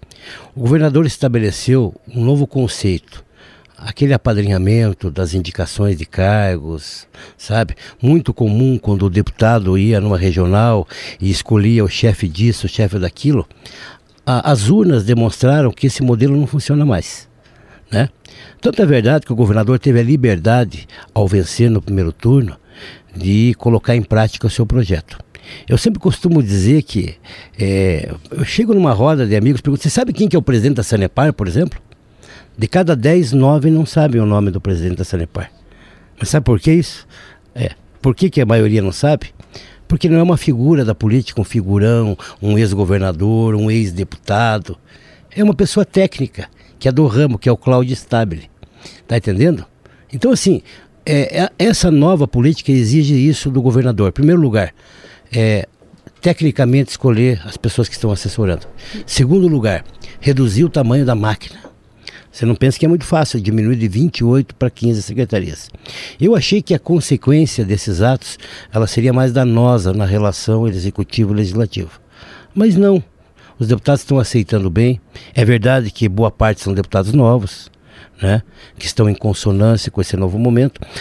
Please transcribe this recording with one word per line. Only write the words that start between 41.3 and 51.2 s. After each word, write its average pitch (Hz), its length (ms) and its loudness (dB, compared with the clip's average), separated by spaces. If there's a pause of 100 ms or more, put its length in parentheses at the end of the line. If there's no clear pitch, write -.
um 101 40 -2
figurão, 104 720 0 (240)
um 104 160 2
ex-governador, 101 960 0
um 107 160 0
ex-deputado. 104 1040 -4 (540)
É 208 140 -2
uma 208 100 2
pessoa 196 300 0
técnica, - 640 -4 (280)
que - 120 -4
é 131 40 2
do 147 140 2
ramo, 123 320 0
que - 100 -2
é 123 40 4
o 113 40 0
Cláudio 127 360 0
Stabile. 110 580 -4 (560)
Tá 117 100 -2
entendendo? 113 480 0 (480)
Então, 226 200 0
assim, 185 280 2 (440)
é, 151 380 -2